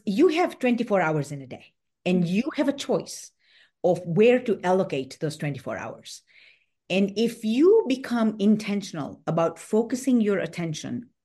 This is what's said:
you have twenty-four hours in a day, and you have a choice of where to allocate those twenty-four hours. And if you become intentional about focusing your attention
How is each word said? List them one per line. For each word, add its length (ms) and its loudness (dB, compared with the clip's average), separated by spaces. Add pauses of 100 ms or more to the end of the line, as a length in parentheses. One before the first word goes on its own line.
you 220 4
have 320 0
twenty-four 420 0
hours 300 -2
in 100 -12
a 60 -16
day, 260 -18 (320)
and 220 2
you 160 0 (120)
have 120 0
a 60 0
choice 580 -6 (520)
of 220 2
where 340 4
to 240 -2
allocate 560 0
those 160 -6
twenty-four 400 -6
hours. 460 -14 (680)
And 240 0
if 280 -2
you 440 6
become 500 -2
intentional 880 0
about 320 0
focusing 640 0
your 160 2
attention 720 -6 (160)